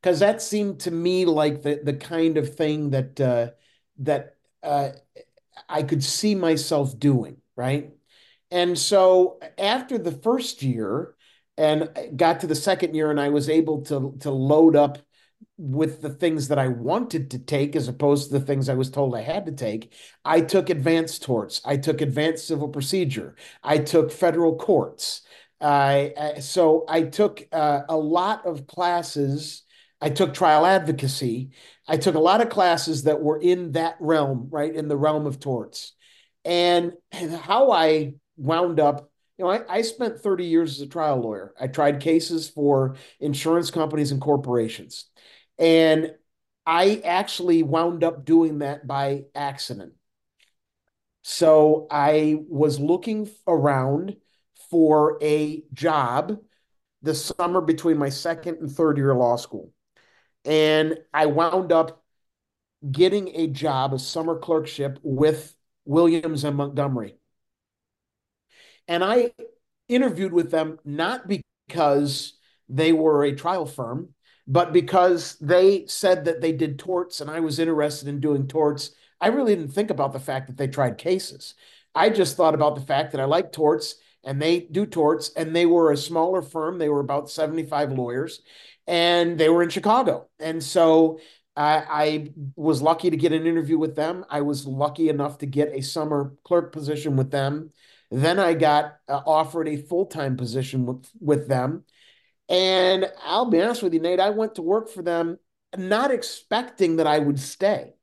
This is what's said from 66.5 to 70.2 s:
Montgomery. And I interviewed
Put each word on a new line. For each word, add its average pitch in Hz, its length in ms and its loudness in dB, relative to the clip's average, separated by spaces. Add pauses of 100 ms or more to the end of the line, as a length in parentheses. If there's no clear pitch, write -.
Montgomery. 139 600 -4 (1700)
And 170 160 -2
I 233 300 2 (560)
interviewed 196 440 0